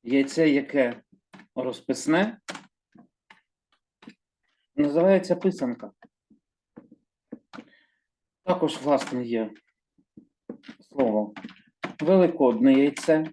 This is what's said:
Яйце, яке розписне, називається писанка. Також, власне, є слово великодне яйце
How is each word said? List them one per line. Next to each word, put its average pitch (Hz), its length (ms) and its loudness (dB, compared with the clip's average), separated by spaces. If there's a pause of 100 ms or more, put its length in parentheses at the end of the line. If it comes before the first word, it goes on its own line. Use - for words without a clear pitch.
Яйце, 139 480 0
яке 139 520 -2 (520)
розписне, 147 840 -2 (2250)
називається 175 640 2
писанка. 135 560 -4 (2500)
Також, - 400 -2
власне, 131 420 -2
є 113 300 -4 (1300)
слово 107 540 -2 (680)
великодне 135 720 4
яйце 143 600 2